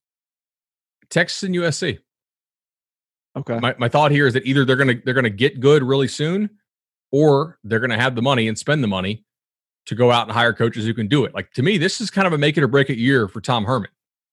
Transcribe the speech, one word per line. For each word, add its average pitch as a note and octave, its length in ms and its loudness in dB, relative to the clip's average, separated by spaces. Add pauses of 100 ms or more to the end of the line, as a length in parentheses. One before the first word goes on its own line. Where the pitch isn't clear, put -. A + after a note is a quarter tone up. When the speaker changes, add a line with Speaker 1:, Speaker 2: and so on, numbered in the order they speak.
(1120)
Speaker 1:
Texas - 320 -2
and F#3 120 -4
U F3 100 -2
S D#3+ 140 -2
C. C#3+ 200 -6 (1400)
Speaker 2:
Okay. B2 220 -6
Speaker 1:
My, A#2+ 180 -2
my A#2+ 120 -2
thought D3 220 2
here C#3+ 160 2
is A#2 80 2
that B2+ 120 -2
either C3+ 180 2
they're B2+ 120 2
gonna, C3 180 2 (100)
they're B2+ 80 -2
gonna B2 160 0
get A#2+ 320 -2
good C#3+ 220 4
really C3+ 260 0
soon, F#3 400 -4 (640)
or D3 520 2
they're A2 160 -2
gonna A2 200 -2
have B2+ 140 0
the A#2 80 -2
money B2 260 2
and G#2+ 80 -4
spend D3 260 -2
the A2 60 -2
money G2 360 -4 (600)
to - 80 -8
go A#2+ 160 4
out A#2+ 160 2
and A2 60 -10
hire A#2 220 2
coaches A2+ 320 -2
who A2+ 80 -2
can A2 140 -6
do C3+ 160 2
it. - 100 -8
Like, F#2+ 180 -10
to B2 100 -4
me, G3 140 2
this E3+ 240 -2
is G#3 100 -6
kind F#3+ 160 0
of F3 60 0
a D3+ 60 -2
make D3 180 0
it D3+ 60 2
or C3 60 2
break C3+ 200 2
it C3 80 -4
year A#2 320 2
for A2+ 140 -12
Tom A#2+ 220 -2
Herman. A2+ 260 -4 (420)